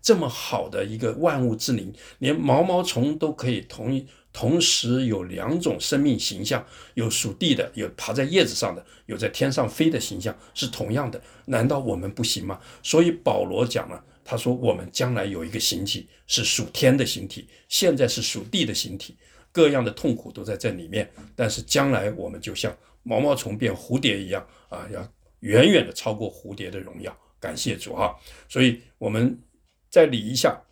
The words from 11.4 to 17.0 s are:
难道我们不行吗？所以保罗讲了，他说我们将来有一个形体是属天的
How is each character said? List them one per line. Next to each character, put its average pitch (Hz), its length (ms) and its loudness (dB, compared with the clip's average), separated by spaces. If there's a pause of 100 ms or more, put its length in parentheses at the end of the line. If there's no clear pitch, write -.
难 120 220 2
道 143 120 2
我 117 160 -2
们 95 160 -6
不 - 120 -4
行 - 220 -2
吗？ 95 140 -8 (240)
所 160 180 4
以 175 100 6
保 107 320 2
罗 95 220 0
讲 104 240 -4
了， 87 140 -14 (200)
他 - 140 -4
说 123 160 0
我 123 200 2
们 90 180 -6
将 127 240 -2
来 98 100 -2
有 92 180 -6
一 82 60 -8
个 107 100 -6
形 92 240 0
体 - 240 -6 (200)
是 - 160 0
属 - 280 0
天 131 240 6
的 131 80 2